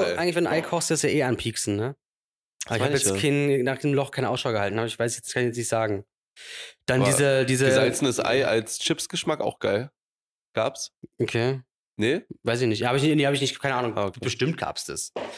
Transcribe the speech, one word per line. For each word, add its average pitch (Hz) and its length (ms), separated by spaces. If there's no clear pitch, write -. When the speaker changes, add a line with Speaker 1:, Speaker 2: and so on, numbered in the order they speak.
Speaker 1:
geil. 175 160
Speaker 2:
eigentlich 170 180
wenn 175 100
du - 60
Ei 160 100
kochst, 165 300
das 156 120
ja 143 60
eh 139 140
anpieksen, 113 520
ne? 113 200
Aber 117 100
ich 113 40
Speaker 1:
Das - 0
Speaker 2:
hab - 20
Speaker 1:
meine 135 140
Speaker 2:
jetzt 135 100
Speaker 1:
ich 98 180
ja. 143 340
Speaker 2:
kein, 123 60
nach 131 140
dem 147 160
Loch 139 180
keine - 180
Ausschau 123 220
gehalten, 101 260
aber 113 100
ich 110 120
weiß 117 160
jetzt, - 160
kann 127 120
ich 123 60
jetzt 120 80
nicht 117 120
sagen. 104 340
Dann 127 140
Speaker 1:
Aber - 100
Speaker 2:
diese, 135 340
diese 131 200
Speaker 1:
gesalzenes 131 540
Ei 127 260
als 110 340
Chipsgeschmack - 600
auch - 180
geil. 107 320
Gab's? 113 340
Speaker 2:
Okay. 123 400
Speaker 1:
Nee? 123 260
Speaker 2:
Weiß 120 200
ich 127 60
nicht. 107 160
Hab 123 120
ich 139 80
nicht, 151 120
nee, 143 120
hab 143 80
ich 135 60
nicht, 135 180
keine 135 160
Ahnung. 123 200
Speaker 1:
Ah, 104 120
okay. 92 160
Speaker 2:
Bestimmt 131 340
gab's - 280
das. - 280